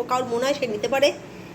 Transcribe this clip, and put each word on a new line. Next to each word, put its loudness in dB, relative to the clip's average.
কারোর 0
মনে 0
হয় 2
সে -4
নিতে -2
পারে। 4